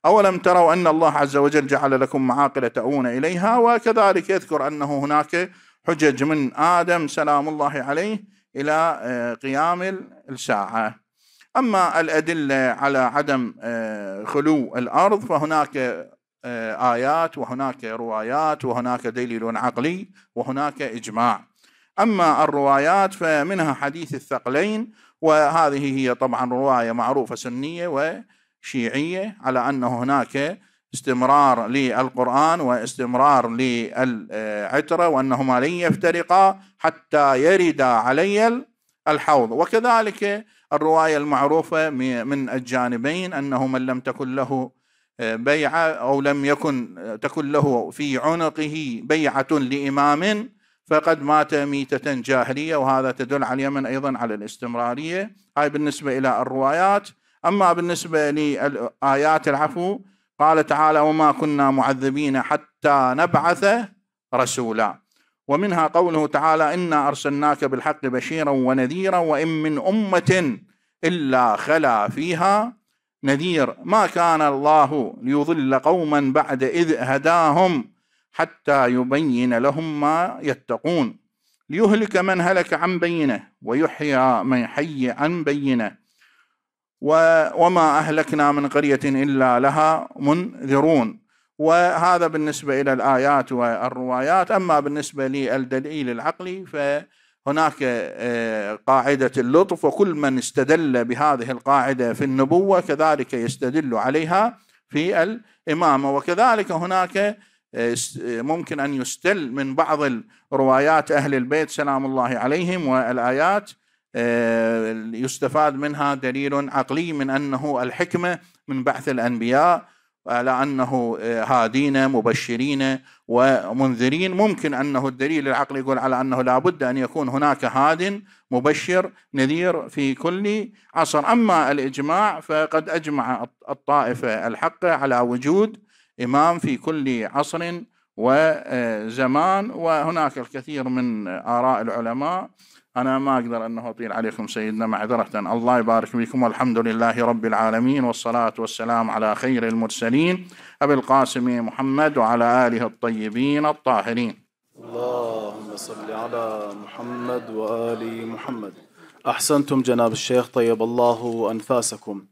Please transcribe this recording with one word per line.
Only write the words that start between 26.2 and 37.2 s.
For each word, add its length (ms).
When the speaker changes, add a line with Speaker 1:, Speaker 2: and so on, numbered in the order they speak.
Speaker 1:
رواية 420
معروفة 440
سنية 520
وشيعية 1500
على 280
أنه 340
هناك 560
استمرار 720
للقرآن 920
واستمرار 880
للعترة، 1600
وأنهما 520
لن 120
يفترقا 880
حتى 640